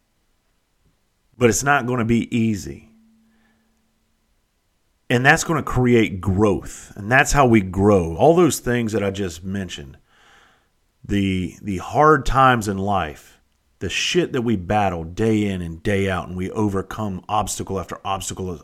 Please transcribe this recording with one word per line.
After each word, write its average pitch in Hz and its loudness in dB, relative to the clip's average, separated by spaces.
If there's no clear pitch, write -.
But 120 6
it's 107 2
not 139 2
gonna 123 0
be 117 0
easy. 101 -2
And 123 2
that's 151 4
gonna 151 -2
create 117 2
growth. 95 -2
And 101 -8
that's 139 2
how 143 4
we 113 6
grow. 92 2
All 147 4
those 170 2
things 120 -4
that 104 -2
I 98 -2
just 92 -8
mentioned, 92 -10
the, 95 -2
the 95 -6
hard 143 4
times 123 4
in 98 -4
life, 95 -4
the 95 -8
shit - -2
that 127 -2
we 113 0
battle 90 -2
day 104 0
in 95 -4
and 82 -10
day 98 -2
out, 90 -6
and 90 -10
we 92 -6
overcome 98 -4
obstacle 95 -4
after - -12
obstacle 95 -8